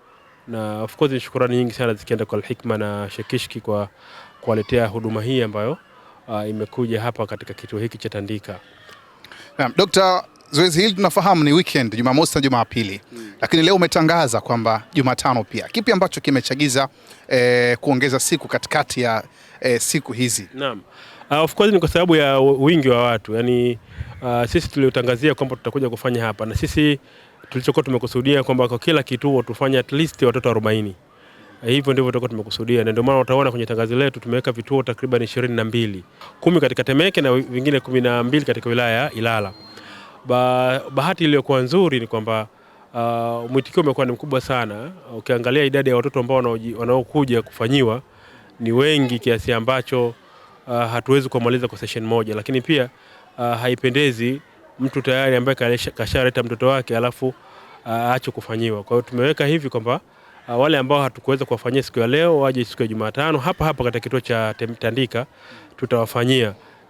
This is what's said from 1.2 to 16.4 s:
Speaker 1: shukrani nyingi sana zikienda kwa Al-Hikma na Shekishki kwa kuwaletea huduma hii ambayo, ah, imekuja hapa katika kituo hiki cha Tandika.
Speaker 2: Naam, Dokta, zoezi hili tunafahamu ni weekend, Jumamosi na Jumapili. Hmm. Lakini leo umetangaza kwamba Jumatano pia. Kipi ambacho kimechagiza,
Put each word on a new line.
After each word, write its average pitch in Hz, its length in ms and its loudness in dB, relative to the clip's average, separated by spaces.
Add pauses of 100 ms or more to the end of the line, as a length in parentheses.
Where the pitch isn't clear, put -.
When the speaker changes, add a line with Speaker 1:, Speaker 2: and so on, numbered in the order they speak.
Speaker 1:
shukrani 123 360 -2
nyingi 123 160 0
sana 117 220 -2
zikienda 110 300 -4
kwa 107 140 -4
Al-Hikma 113 400 -6
na 104 320 -6
Shekishki - 500 -8
kwa 104 280 -4 (520)
kuwaletea 113 460 0
huduma 110 360 -4
hii 123 200 0
ambayo, 110 360 -4 (500)
ah, 107 180 -6
imekuja 107 540 -4
hapa 117 260 -4
katika 101 280 -12
kituo - 240 -12
hiki 113 200 -8
cha - 100 -10
Tandika. 101 500 -10 (1000)
Speaker 2:
Naam, 131 180 -2
Dokta, 190 480 4 (260)
zoezi 165 320 4
hili 214 120 2
tunafahamu 180 500 4
ni 143 80 6
weekend, 139 440 2
Jumamosi 127 380 2
na 156 60 2
Jumapili. 117 600 0 (100)
Hmm. 113 300 -16
Lakini 160 220 2
leo 180 120 6
umetangaza 165 680 2
kwamba 113 420 0 (100)
Jumatano 127 520 2
pia. - 240 -8
Kipi 226 240 0
ambacho 185 280 0
kimechagiza, 135 680 0 (400)